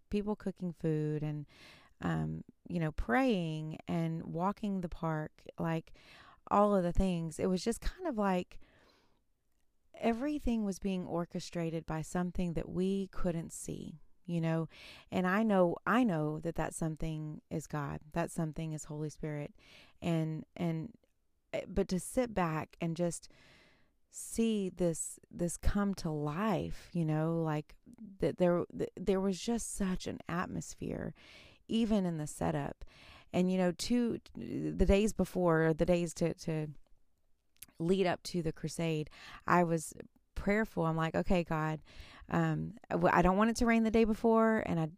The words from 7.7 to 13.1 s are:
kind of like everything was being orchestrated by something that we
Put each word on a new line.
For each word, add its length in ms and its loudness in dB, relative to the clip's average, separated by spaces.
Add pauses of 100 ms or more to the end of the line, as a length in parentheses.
kind 280 -4
of 100 -4
like 420 0 (1400)
everything 640 0
was 140 -4
being 260 -4
orchestrated 800 -6
by 160 -4
something 520 2
that 140 -2
we 440 0